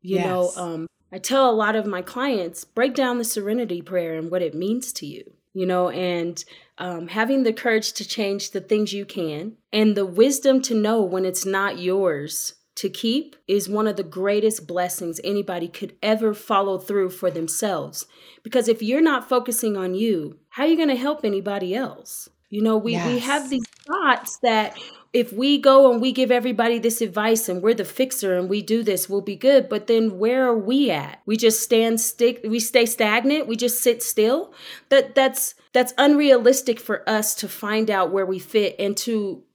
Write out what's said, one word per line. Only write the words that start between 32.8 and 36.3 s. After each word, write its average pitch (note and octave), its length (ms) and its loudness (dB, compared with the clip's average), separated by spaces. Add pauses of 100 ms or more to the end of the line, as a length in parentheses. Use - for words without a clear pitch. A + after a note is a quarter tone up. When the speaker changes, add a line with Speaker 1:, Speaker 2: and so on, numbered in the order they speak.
Speaker 1:
stagnant. A#3 600 0
We A3+ 100 -2
just A#3+ 240 -2
sit A#3 220 2
still. B3 500 0 (360)
That, C4+ 260 4
that's, C4 400 0 (180)
that's B3 240 2
unrealistic C4 840 6